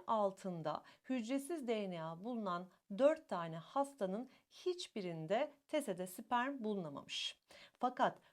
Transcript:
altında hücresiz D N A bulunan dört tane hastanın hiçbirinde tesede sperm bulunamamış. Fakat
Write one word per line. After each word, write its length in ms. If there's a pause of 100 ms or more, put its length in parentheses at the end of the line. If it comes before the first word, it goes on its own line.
altında 760 (260)
hücresiz 600
D 220
N 120
A 220
bulunan 440 (300)
dört 300
tane 280
hastanın 760 (200)
hiçbirinde 1000 (180)
tesede 380
sperm 580
bulunamamış. 760 (380)
Fakat 400 (140)